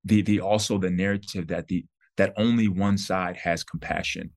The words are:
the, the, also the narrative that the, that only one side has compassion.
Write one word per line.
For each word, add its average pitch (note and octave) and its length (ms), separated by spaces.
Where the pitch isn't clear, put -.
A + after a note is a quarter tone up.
the, G#2 180
the, G#2 180
also G#2+ 380
the F#2 120
narrative G2 580
that E2+ 200
the, F2 160
that G2 180
only A2+ 320
one G2 300
side F#2 380
has E2 280
compassion. - 720